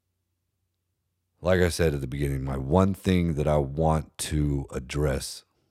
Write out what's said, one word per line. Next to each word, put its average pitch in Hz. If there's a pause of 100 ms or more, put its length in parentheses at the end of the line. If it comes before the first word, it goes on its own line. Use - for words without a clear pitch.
(1400)
like 90
I 90
said 82
at 69
the 67
beginning, 69
my 67
one 90
thing 90
that 71
I 76
want 76
to 73
address 67 (260)